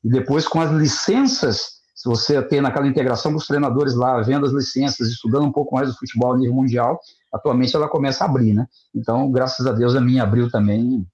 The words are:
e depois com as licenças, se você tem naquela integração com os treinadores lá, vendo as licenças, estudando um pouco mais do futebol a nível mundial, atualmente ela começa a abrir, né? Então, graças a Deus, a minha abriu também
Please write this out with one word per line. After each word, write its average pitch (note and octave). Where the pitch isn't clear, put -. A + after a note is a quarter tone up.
e A2+
depois C#3+
com D#3+
as D#3+
licenças, D#3
se -
você B2+
tem C#3+
naquela C#3
integração C3
com D#3
os D3+
treinadores C#3
lá, B2
vendo C#3
as C3
licenças, C3+
estudando A#2+
um C#3
pouco D3
mais C3+
do B2
futebol B2
a B2+
nível B2
mundial, B2+
atualmente B2
ela D3+
começa C#3
a -
abrir, A#2+
né? A2+
Então, A#2+
graças B2+
a C3
Deus, A#2+
a C3+
minha B2
abriu A#2
também G#2+